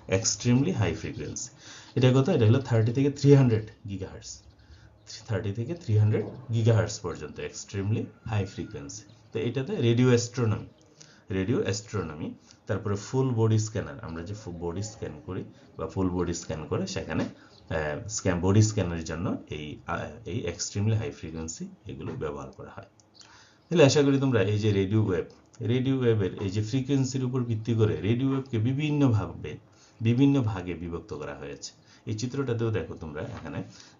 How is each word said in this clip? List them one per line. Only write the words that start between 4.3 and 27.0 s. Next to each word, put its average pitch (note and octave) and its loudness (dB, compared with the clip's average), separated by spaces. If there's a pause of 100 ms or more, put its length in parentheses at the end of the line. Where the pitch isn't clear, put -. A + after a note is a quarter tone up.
থার্টি G2 -2
থেকে A#2 -6
থ্রি A2 0
হান্ড্রেড G#2+ 4 (280)
গিগাহার্টজ G#2+ 2
পর্যন্ত D2+ -10
এক্সট্রিমলি G2+ -4 (200)
হাই A2 -2
ফ্রিকোয়েন্সি। - -12 (300)
তো - -4
এটাতে C3+ -4
রেডিও A#2+ 4
অ্যাস্ট্রোনমি, A#2 2 (680)
রেডিও G2 0
অ্যাস্ট্রোনমি, F2 -6 (340)
তারপরে G2+ -2
ফুল C3 -2
বডি A2 4
স্ক্যানার, D#2+ -4
আমরা E2 -8
যে G2 -10
ফু-, F2 -12
বডি F2 -4
স্ক্যান D#2 -12
করি F#2 -8 (340)
বা F#2 -6
ফুল F#2+ 0
বডি F2 -2
স্ক্যান D#2 -8
করে E3 -4
সেখানে, D#2+ -4
আহ, - -8
স্ক্যান, F2+ -2
বডি G2 6
স্ক্যানের F2 2
জন্য E2+ -4 (120)
এই, D2+ -10 (100)
আহ, D2+ -8
এই F#2 -4
এক্সট্রিমলি G2+ -2
হাই D#2 -2
ফ্রিকোয়েন্সি E2 -10 (180)
এগুলো C2+ -10
ব্যবহার C#2+ -8
করা D2 -18
হয়। - -18 (840)
তাহলে D3+ 8
আশা C#3+ 6
করি C#3 4
তোমরা B2+ 4
এই G#2 2
যে G#2+ 4
রেডিও G2 2
ওয়েভ, F2 -2 (360)
রেডিও B2+ 2
ওয়েভের G#2+ 2
এই G2 -2
যে G#2 -2
ফ্রিকোয়েন্সির C3 0